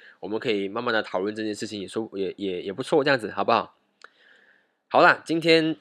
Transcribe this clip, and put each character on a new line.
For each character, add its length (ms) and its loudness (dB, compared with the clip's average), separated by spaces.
我 80 -12
们 100 -6
可 100 -6
以 200 -2
慢 160 -6
慢 100 0
的 80 2
讨 160 -6
论 160 -2
这 80 -6
件 100 -4
事 140 -8
情， 140 -8
也 80 -8
说， 240 -6
也， 240 -4
也， 260 -4
也 100 -6
不 120 -6
错， 180 2
这 80 2
样 80 4
子， 140 -6
好 120 -4
不 60 0
好？ 260 2
好 160 4
啦， 220 6
今 160 -2
天， 400 4